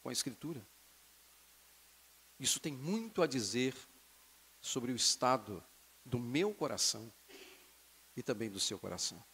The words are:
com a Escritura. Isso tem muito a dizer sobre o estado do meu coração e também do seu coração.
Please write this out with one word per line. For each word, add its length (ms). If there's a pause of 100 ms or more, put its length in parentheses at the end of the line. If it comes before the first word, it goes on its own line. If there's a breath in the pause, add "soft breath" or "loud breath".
com 60
a 40
Escritura. 500 (1800)
Isso 200
tem 140
muito 500
a 40
dizer 480 (840)
sobre 300
o 40
estado 680 (420)
do 140
meu 340
coração 580 (1040 loud breath)
e 60
também 280
do 100
seu 180
coração. 460 (100)